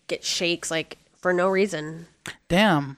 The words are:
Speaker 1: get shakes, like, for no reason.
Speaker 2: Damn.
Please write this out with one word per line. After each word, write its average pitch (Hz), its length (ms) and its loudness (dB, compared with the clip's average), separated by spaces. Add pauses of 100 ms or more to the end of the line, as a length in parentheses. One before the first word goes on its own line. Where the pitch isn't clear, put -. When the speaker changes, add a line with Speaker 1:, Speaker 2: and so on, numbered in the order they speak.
Speaker 1:
get - 180 -6
shakes, 170 460 -2
like, 160 280 -6 (220)
for 180 120 0
no 180 160 2
reason. 170 580 -2 (420)
Speaker 2:
Damn. 170 500 2